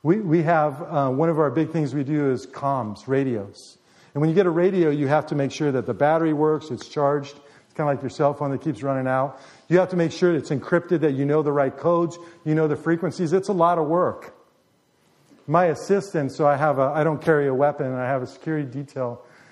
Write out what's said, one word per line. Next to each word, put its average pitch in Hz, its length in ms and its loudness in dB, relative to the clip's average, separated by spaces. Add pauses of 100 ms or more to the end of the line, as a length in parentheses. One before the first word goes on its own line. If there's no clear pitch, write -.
We, 165 200 2
we 170 220 2
have, 151 380 2
uh, 143 280 -2
one 139 180 2
of 160 120 0
our 147 120 2
big 156 200 0
things 151 220 -2
we 143 120 -2
do 147 260 0
is 127 160 -4
comms, 123 580 -6
radios. 127 720 -4 (360)
And 143 80 -2
when 156 80 2
you 160 60 2
get 196 100 4
a 180 40 2
radio, 175 400 2
you 143 180 0
have 147 200 2
to 156 80 -4
make 139 160 0
sure 147 220 -2
that 123 120 -2
the 120 80 -4
battery 156 380 2
works, 151 400 0
it's 113 160 -10
charged. 143 480 -2 (300)
It's - 100 -20
kinda 147 160 0
like 139 100 -2
your 135 80 -6
cell 147 240 0
phone 143 180 -4
that 131 100 -4
keeps 156 200 -6
running 135 260 -2
out. 131 340 -2 (260)
You 170 120 4
have 180 100 2
to 180 80 -2
make 165 160 0
sure 180 200 2
it's 143 160 -2
encrypted, 165 520 0
that 156 100 2
you 135 140 -2
know 151 160 2
the 147 100 0
right 139 240 0
codes, 170 420 0 (280)
you 156 100 0
know 156 140 2
the - 80 -2
frequencies. 165 560 -2
It's 190 160 0
a 214 40 0
lot 170 240 2
of 156 100 0
work. 160 460 -2 (1120)
My 170 180 4
assistant, 165 680 0
so 151 160 2
I 143 80 4
have 139 240 0
a, 135 40 4
I 147 200 0
don't 156 180 0
carry 147 260 4
a 131 60 0
weapon, 143 400 0
I 127 120 -4
have 131 180 -2
a 123 40 -8
security 151 400 -6
detail. 127 580 -8 (260)